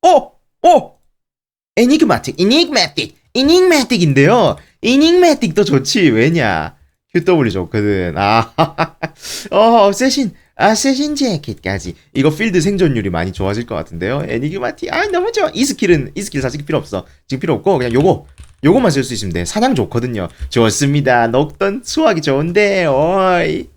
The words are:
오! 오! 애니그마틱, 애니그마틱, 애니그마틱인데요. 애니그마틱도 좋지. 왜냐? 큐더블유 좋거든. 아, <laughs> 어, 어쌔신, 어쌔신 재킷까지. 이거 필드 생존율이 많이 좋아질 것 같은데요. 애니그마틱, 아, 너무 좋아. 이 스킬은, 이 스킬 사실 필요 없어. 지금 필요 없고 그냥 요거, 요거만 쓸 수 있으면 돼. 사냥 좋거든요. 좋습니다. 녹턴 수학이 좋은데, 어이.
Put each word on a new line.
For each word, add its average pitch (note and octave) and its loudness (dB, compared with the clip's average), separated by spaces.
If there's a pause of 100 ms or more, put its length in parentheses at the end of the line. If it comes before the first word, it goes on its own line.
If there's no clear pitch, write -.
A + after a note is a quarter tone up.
오! D#4+ 4 (360)
오! - 2 (800)
애니그마틱, A#3+ 2
애니그마틱, G#3 -2 (180)
애니그마틱인데요. A#3 2 (260)
애니그마틱도 D4 2
좋지. D3 0
왜냐? A2 0 (360)
큐더블유 E3 2
좋거든. F#2 -2
아, G#2+ 0
<laughs> - -4 (540)
어, A3 4
어쌔신, C4 -2 (220)
어쌔신 C4+ 0
재킷까지. A2+ -6 (200)
이거 C3+ 2
필드 E3+ -2
생존율이 D3+ 0
많이 F2 -4
좋아질 G2+ -4
것 A2+ -10
같은데요. F2 -6
애니그마틱, D3+ -6
아, F#4+ -2
너무 F#4+ -2
좋아. G#4 -2
이 A#3+ 0
스킬은, F3 0
이 G3+ -8
스킬 D3+ -8
사실 C#3 -6
필요 D3 -4
없어. - -8 (200)
지금 C3+ -6
필요 D#3 -2
없고 F3 0
그냥 B2 -2
요거, C#3+ 2 (380)
요거만 G#3 4
쓸 C3+ 0
수 A#2+ -8
있으면 F#2+ -6
돼. F2 -2
사냥 A#3 0
좋거든요. A2+ -4 (220)
좋습니다. B2 2
녹턴 D#3 -2
수학이 A3+ 0
좋은데, F3 0
어이. E3+ 0